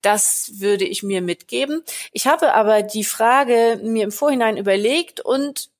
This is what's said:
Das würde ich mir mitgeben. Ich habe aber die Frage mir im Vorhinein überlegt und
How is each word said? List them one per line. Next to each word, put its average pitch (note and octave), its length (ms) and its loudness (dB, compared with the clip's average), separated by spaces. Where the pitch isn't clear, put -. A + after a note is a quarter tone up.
Das G#3 560 0
würde G3 260 0
ich - 200 -6
mir G3 180 -2
mitgeben. C4+ 600 -4
Ich - 140 -4
habe D#4+ 280 4
aber G#3+ 280 4
die G#3 220 -6
Frage A#3 800 2
mir A3 220 -2
im G#3 80 -4
Vorhinein A#3+ 440 0
überlegt G#3 640 0
und C#4 600 -4